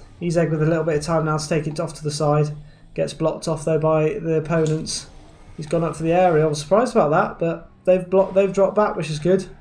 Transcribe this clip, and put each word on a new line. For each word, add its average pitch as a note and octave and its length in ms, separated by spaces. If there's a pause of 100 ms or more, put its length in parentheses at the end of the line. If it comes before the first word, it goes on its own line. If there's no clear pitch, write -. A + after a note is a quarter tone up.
(220)
Ezeg E3+ 260
with D3+ 140
a D3+ 40
little D#3+ 180
bit D#3 140
of D3 40
time D#3+ 220
now D#3 120
to D3+ 120
take D#3 180
it D#3+ 140
off D#3+ 140
to D#3 100
the D3 80
side. D3 400 (420)
Gets D#3+ 200
blocked - 340
off, D#3+ 160
though, D#3+ 160
by D#3 400
the D#3+ 160
opponents. D#3 720 (480)
He's D3+ 100
gone E3 160
up D#3+ 140
for D#3+ 80
the E3 80
aerial. E3+ 340
I'm D3 80
surprised A3 400
about E3 160
that, F#3+ 300
but E3 280 (160)
they've F3+ 240
blocked, F#3+ 260
they've G3 180
dropped F#3+ 240
back, G#3 180
which D#3 160
is D3 80
good. F#3+ 300 (120)